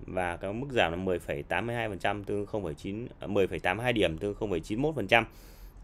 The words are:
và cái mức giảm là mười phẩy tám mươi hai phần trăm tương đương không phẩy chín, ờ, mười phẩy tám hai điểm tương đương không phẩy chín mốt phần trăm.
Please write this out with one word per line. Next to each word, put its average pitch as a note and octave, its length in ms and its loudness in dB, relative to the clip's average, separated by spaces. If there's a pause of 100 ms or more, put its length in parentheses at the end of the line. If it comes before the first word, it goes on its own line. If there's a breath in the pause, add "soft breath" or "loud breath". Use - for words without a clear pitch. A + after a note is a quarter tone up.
và F2+ 300 -2
cái F#2+ 160 -6
mức B2 180 -4
giảm F#2+ 220 4
là F2 40 -2
mười F#2 220 0
phẩy C#2+ 240 -4
tám F2 240 0
mươi A#2+ 100 -4
hai A2+ 120 -2
phần F#2+ 100 -6
trăm G2+ 260 -2
tương G2+ 120 -2
đương G#2 100 -2
không G#2 180 -4
phẩy D2+ 100 -4
chín, G#2 320 -6 (140)
ờ, C#2+ 60 -8
mười F#2+ 200 4
phẩy F2 120 -2
tám F#2 200 2
hai B2 140 2
điểm E2+ 260 4
tương G2+ 120 -2
đương G2+ 40 -4
không G#2+ 160 -2
phẩy E2+ 100 2
chín G#2+ 220 -2
mốt D3+ 120 2
phần G#2+ 120 -2
trăm. A2+ 200 8 (580 loud breath)